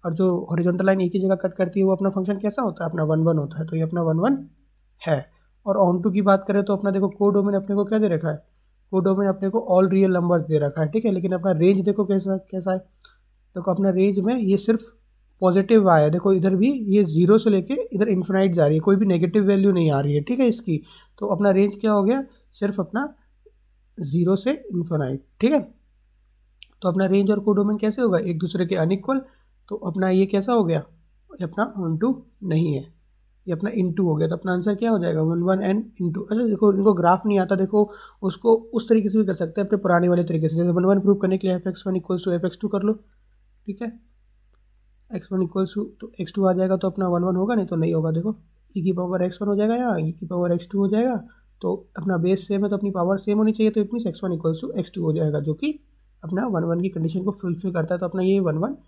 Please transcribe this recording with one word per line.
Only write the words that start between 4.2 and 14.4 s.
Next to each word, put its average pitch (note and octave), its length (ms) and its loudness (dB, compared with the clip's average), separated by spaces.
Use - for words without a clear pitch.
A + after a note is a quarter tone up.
है। C#3 220 -2
और G3 120 0
on F3+ 240 4
to G3+ 120 0
की G#3 80 0
बात G3 240 4
करें G3+ 180 0
तो G3+ 120 0
अपना G3+ 140 -2
देखो G3 200 0
कोडोमेन G3+ 440 0
अपने G3 220 -2
को G3+ 80 0
क्या G#3+ 140 -2
दे G#3+ 100 2
रखा D#3+ 220 -2
है, D3+ 60 -6
कोडोमेन F#3+ 360 2
अपने G3 220 -2
को A3+ 200 -2
all F#3 220 4
real F#3+ 240 4
numbers F3 320 2
दे D#3 100 2
रखा D3 240 0
है, D3+ 60 0
ठीक A3 160 -2
है, A3 60 2
लेकिन F#3 220 -2
अपना F#3 220 -2
रेंज F3 260 4
देखो G3+ 240 0
कैसा, F#3+ 320 -2
कैसा F#3 260 -6
है। F#3+ 60 -2
देखो - 920 -12
अपना G3 220 2
रेंज F#3+ 280 2
में A3 160 0
ये G3+ 220 2